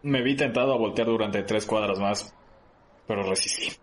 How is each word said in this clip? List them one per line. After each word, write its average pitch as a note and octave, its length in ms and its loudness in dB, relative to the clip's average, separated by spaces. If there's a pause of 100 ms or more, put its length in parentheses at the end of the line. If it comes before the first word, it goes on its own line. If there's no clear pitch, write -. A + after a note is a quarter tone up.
Me C3+ 200 0
vi C3+ 140 2
tentado C3+ 380 2
a B2 40 2
voltear A2+ 300 0
durante G#2+ 360 0
tres A2 220 0
cuadras G#2 340 0
más, G2+ 360 -2 (720)
pero G2 160 -2
resistí. - 480 -2 (120)